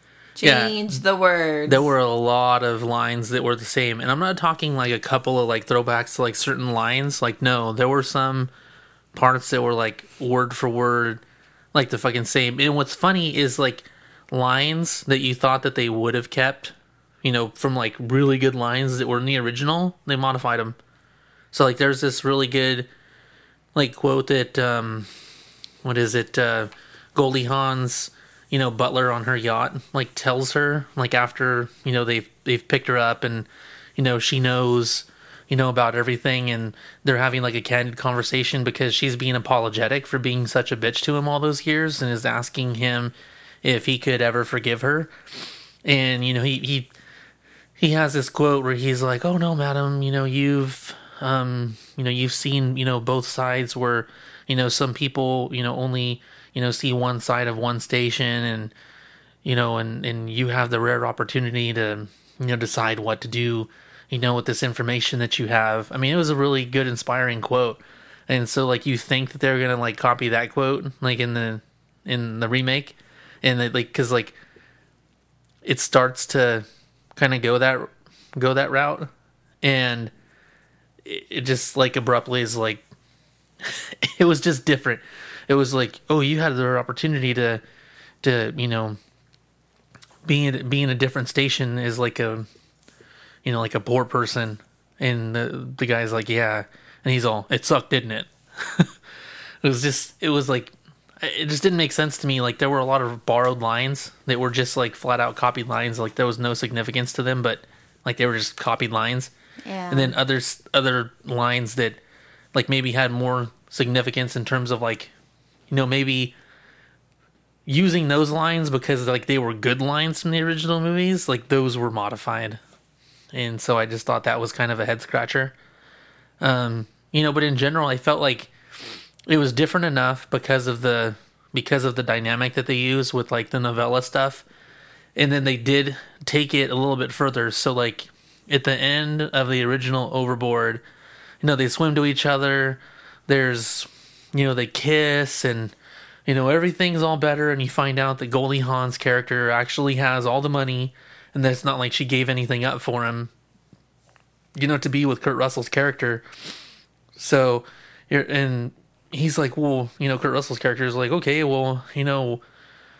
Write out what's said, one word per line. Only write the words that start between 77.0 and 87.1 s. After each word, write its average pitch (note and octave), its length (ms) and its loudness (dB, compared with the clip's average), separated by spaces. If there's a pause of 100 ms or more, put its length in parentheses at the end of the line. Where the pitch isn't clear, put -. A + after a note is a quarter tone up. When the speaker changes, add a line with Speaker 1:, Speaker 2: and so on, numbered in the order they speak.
Speaker 1:
kinda C3 220 2
go A#2+ 200 2
that, C3 200 2 (600)
go C3 160 2
that C#3 160 0
route, D3 380 -2 (540)
and B2+ 480 0 (920)
it, - 260 -10
it B2 120 -6
just, B2+ 340 -2
like, B2+ 200 2
abruptly B2 460 2
is, A2+ 140 -2
like, A2 280 -2 (720)
<laughs> - 600 -8
it F3+ 60 6
was D#3+ 160 6
just D3 240 0
different. C3 360 0 (480)
It C#3 60 4
was C3+ 200 2
like, B2+ 340 -2
"Oh, D3+ 120 4
you D3+ 200 2
had D3 160 0
the B2+ 220 0
opportunity B2+ 560 -2